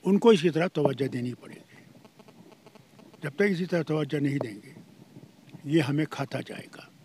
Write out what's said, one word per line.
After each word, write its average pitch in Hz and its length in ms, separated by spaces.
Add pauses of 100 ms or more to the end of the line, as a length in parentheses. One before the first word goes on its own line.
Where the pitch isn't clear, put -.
उनको 208 280
इसी 170 180
तरह 160 180
तवज्जो 139 400
देनी 123 260
पड़ेगी। - 680 (1200)
जब 147 80
तक 202 120
इसी 185 240
तरह 170 160
तवज्जो 151 360
नहीं 143 200
देंगे, 117 360 (920)
ये 156 140
हमें 143 260
खाता 131 340
जाएगा। - 500 (140)